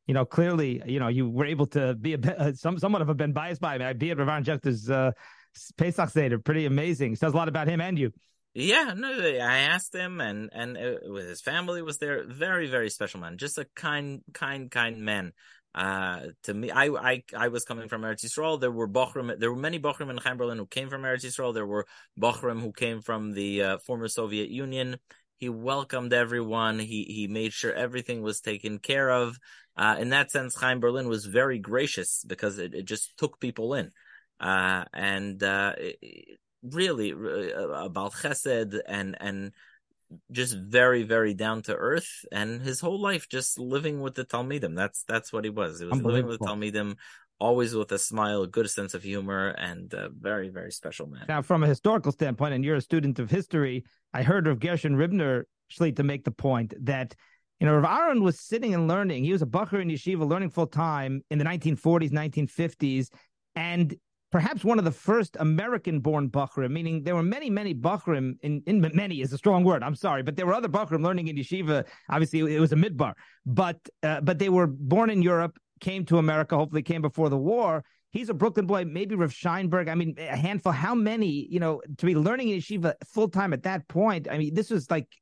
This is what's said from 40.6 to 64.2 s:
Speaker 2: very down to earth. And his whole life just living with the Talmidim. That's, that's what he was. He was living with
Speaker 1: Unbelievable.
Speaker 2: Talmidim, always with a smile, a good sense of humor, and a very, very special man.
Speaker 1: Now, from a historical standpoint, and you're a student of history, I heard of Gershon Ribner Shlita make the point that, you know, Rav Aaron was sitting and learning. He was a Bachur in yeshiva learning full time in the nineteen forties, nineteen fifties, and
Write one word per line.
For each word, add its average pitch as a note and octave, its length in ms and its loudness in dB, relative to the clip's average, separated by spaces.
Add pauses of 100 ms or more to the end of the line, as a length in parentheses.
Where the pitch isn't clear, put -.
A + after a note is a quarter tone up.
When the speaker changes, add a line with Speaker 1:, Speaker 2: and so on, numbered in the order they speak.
Speaker 2:
very A2 300 2
down A2 300 -2
to G#2+ 100 -4
earth. - 600 -2
And A2 280 -4
his C3 200 -6
whole F#3+ 200 -2
life G3 280 -2
just - 280 -4
living C#3+ 440 -4
with C3+ 140 -6
the C3 100 -6
Talmidim. B2 500 -4
That's, F#2+ 320 -4
that's A2 240 -4
what G#2+ 140 -4
he A2 40 -2
was. F2+ 300 -4
He E2+ 60 -8
was G#2+ 160 -2
living A#2+ 240 2
with A#2 160 -6
Speaker 1:
Unbelievable. G#2 500 -4
Speaker 2:
Talmidim, G2 40 -8 (440)
always A#2+ 340 2
with G#2+ 200 -2
a G2 60 0
smile, G#2 440 0
a F#2 40 -4
good G#2 220 0
sense G2+ 240 -4
of F#2 100 -8
humor, G2 440 -4
and F2+ 460 -8
a - 160 -8
very, F#2+ 400 -6
very F2+ 240 -10
special - 340 -10
man. - 220 -16
Speaker 1:
Now, D3+ 120 0
from D#3+ 220 2
a D3 40 6
historical D3+ 440 2
standpoint, C#3+ 420 0
and C3 120 0
you're D3+ 100 2
a C3 60 2
student C#3+ 380 0
of A2+ 120 0
history, C#3+ 540 0 (280)
I B2+ 100 0
heard E3 240 4
of C3+ 120 2
Gershon D#3 380 0
Ribner D3+ 460 2 (280)
Shlita D3+ 320 2
make C#3 220 0
the B2+ 60 0
point A#2 420 0 (120)
that, C3 300 -2 (440)
you D3+ 80 6
know, D3+ 100 8
Rav D3 80 6
Aaron B3+ 380 4
was F3+ 160 4
sitting A3+ 340 -2
and E3+ 140 4
learning. E3+ 360 2
He D#3 80 2
was F#3 100 2
a D3+ 40 0
Bachur F#3+ 360 0
in F3 80 -2
yeshiva D#3+ 380 0
learning F3+ 220 0
full E3 180 0
time C#3+ 640 -2
in D3+ 80 0
the D3 60 2
nineteen D#3+ 320 0
forties, D#3+ 360 4
nineteen D3+ 360 0
fifties, C#3 640 -2 (440)
and E3+ 400 0 (360)